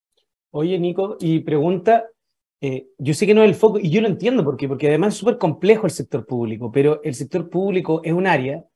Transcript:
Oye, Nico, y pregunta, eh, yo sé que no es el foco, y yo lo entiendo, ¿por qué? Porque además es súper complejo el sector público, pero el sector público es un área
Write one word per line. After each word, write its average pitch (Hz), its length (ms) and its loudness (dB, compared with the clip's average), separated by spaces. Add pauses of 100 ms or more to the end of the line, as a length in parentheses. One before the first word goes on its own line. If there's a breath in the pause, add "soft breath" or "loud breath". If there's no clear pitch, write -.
(520)
Oye, 175 260 -2
Nico, 185 400 -4
y 160 220 0
pregunta, 180 680 0 (520)
eh, 131 260 -6 (100)
yo 143 160 -2
sé 196 140 0
que 208 80 6
no 220 80 8
es 214 60 8
el 170 80 2
foco, 208 240 4
y 165 100 -2
yo 208 100 2
lo 226 60 2
entiendo, 208 380 0
¿por 139 120 -2
qué? 139 120 -4
Porque 135 180 -2
además 170 280 2
es - 40 -12
súper 240 180 0
complejo 196 500 2
el 156 60 -2
sector 123 320 -6
público, 117 460 -6
pero 143 320 0
el 139 140 -6
sector 170 340 -6
público 175 540 -2
es 160 80 -4
un 185 160 0
área 143 360 -2 (120)